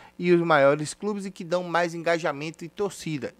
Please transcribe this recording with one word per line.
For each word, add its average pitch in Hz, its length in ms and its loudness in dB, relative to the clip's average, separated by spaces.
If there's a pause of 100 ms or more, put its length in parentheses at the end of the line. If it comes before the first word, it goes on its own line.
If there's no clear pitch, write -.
(180)
e 175 140 2
os 170 100 6
maiores 151 500 4
clubes 202 320 -6
e 196 60 -10
que 190 120 -16
dão 175 220 -4
mais 170 300 -2
engajamento 160 680 -4
e 160 60 -12
torcida. 165 720 -6